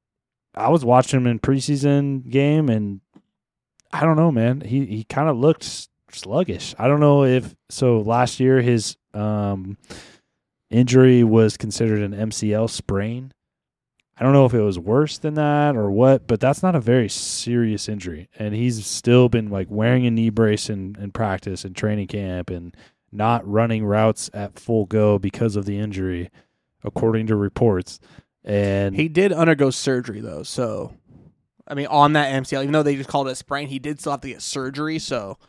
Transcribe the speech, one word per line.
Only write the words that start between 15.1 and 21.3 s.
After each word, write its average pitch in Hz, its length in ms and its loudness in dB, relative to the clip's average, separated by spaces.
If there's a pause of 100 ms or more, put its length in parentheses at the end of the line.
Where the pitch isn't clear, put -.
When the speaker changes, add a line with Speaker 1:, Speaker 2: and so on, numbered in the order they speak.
Speaker 1:
than 151 180 -6
that 147 400 0
or 104 160 -2
what, 123 340 4
but 110 140 0
that's 135 240 0
not 185 120 2
a 147 40 2
very 117 300 2
serious 117 800 -2
injury. 90 400 -10 (100)
And 107 160 -6
he's 113 300 -2
still 123 440 0
been, 110 200 -2
like, 98 200 -6
wearing 120 360 0
a 120 60 0
knee 113 180 0
brace 107 400 0
in, 98 300 -8
in 98 120 -12
practice 95 540 -6